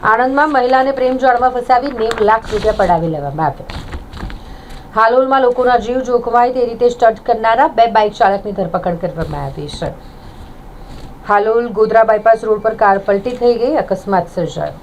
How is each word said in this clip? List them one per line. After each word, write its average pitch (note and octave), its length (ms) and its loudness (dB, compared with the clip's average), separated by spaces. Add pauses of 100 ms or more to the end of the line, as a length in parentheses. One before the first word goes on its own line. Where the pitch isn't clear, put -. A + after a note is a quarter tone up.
આણંદમાં C4 500 2
મહિલાને C4 400 2
પ્રેમ B3+ 240 0
જાળમાં B3+ 340 2
ફસાવી B3 360 0
નેવું A#3 240 -2 (100)
લાખ A3 320 2
રૂપિયા G#3+ 240 0
પડાવી F3 320 2
લેવામાં D3+ 380 -4
આવ્યા. - 200 -6 (1300)
હાલોલમાં C4 480 4
લોકોના B3 340 2
જીવ A#3 220 -2
જોખમાય A#3+ 540 2
તે B3 120 0
રીતે A#3+ 240 0
સ્ટન્ટ A3+ 380 0
કરનારા A#3 420 2
બે A#3 180 2
બાઇક G#3+ 260 2
ચાલકની G3+ 400 0
ધરપકડ F3 420 -4
કરવામાં D#3 500 -6
આવી C#3+ 240 -10
છે. - 180 -8 (1400)
હાલોલ A3 400 2
ગોધરા A3 360 4
બાયપાસ A3 400 2
રોડ G#3+ 160 0
પર A3 140 -2
કાર G3+ 240 4
પલટી G3+ 320 -2
થઈ A#3+ 240 2
ગઈ, A#3+ 200 0
અકસ્માત F#3+ 600 -2
સર્જાયો. D#3+ 380 -6 (100)